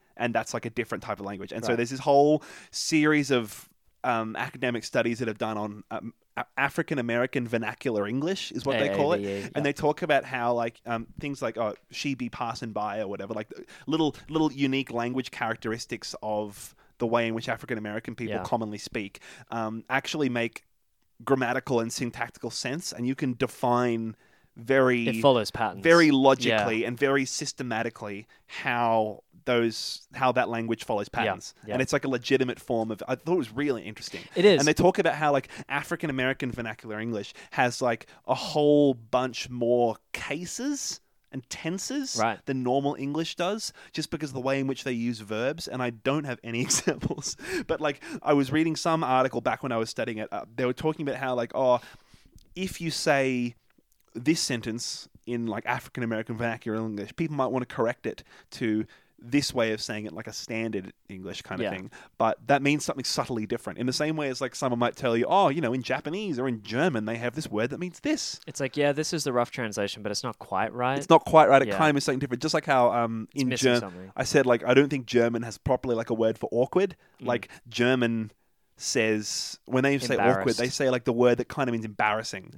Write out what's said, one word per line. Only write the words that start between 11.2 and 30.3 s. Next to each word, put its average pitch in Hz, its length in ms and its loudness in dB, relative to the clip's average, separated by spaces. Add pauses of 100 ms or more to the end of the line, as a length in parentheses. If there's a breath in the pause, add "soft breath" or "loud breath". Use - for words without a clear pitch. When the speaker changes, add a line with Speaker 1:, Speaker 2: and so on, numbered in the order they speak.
Speaker 1:
like, 113 160 -4
oh, 107 160 -2 (160)
"She 143 240 -4
be 120 120 -6
passing 117 440 -8
by" 104 300 -4
or 98 60 -4
whatever, 98 280 -8
like, 110 180 -8 (320 loud breath)
little, 151 300 0 (140)
little 156 220 2
unique 135 400 -2
language 120 380 -4
characteristics 113 920 -6
of 107 500 -6 (240 soft breath)
the 123 80 -2
way 117 220 2
in 113 80 -2
which 110 120 -6
African 117 300 -4
American 107 380 -8
people 110 220 -6
Speaker 2:
Yeah. 92 60 -6
Speaker 1:
commonly 107 360 -4
speak, - 400 -8 (320 loud breath)
um, 113 400 -6
actually 139 360 0
make 117 360 -2 (600)
grammatical 127 560 0
and 113 140 -2
syntactical 120 560 -8
sense, 135 420 -6
and 120 160 -6
you 131 60 0
can 131 220 -4
define 120 800 0 (400 soft breath)
very 123 520 4
Speaker 2:
It 113 140 -2
follows 123 300 6
patterns. 98 320 -4
Speaker 1:
very 165 240 8
Speaker 2:
Yeah. 147 60 6
Speaker 1:
logically 120 720 4
and 120 140 -4
very 139 280 2
systematically 113 1000 -6 (200 soft breath)
how 113 760 2 (220)
those, 117 680 0
how 131 180 2